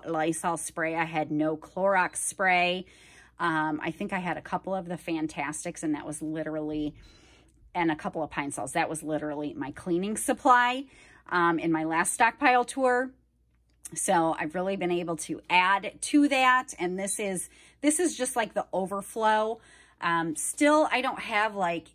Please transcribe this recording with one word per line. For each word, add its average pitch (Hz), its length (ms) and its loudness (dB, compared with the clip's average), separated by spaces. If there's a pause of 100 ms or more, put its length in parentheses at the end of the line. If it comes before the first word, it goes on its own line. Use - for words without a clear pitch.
Lysol 165 480 0
spray. 160 400 -4
I 165 80 0
had 160 260 -4
no 156 280 0
Clorox 185 580 0
spray. 180 720 0 (540)
Um, 156 440 0
I 165 80 -4
think 202 220 -6
I 190 60 -2
had 170 180 -4
a 147 40 -12
couple 185 320 -6
of 185 140 -6
the 175 80 -6
Fantastics, 156 880 -6
and 151 120 -2
that - 100 -8
was 147 160 -10
literally, 156 720 -6 (800)
and 170 160 2
a 151 40 0
couple 175 280 -6
of - 60 -6
Pine 143 220 -4
Sols. - 200 -6
That 120 180 0
was 156 140 -6
literally 151 500 -4
my 139 180 -8
cleaning 190 440 -2
supply, 247 720 4 (440)
um, 170 300 4
in 170 100 0
my 160 140 2
last 160 300 0
stockpile 247 500 4
tour. 254 480 0 (800)
So 165 460 2
I've 156 160 -6
really 190 220 -2
been 180 140 -2
able 170 260 -2
to - 320 -8
add 180 500 2
to 285 300 4
that. 254 500 4
And 180 180 -2
this 196 220 -4
is, 196 300 -4 (320)
this 294 180 4
is 349 160 0
just, 247 220 -4
like, 220 160 0
the - 180 -2
overflow. 214 880 0 (420)
Um, 170 340 0
still, 302 560 4
I 247 80 2
don't 254 220 -4
have, 214 340 0
like, 175 400 -2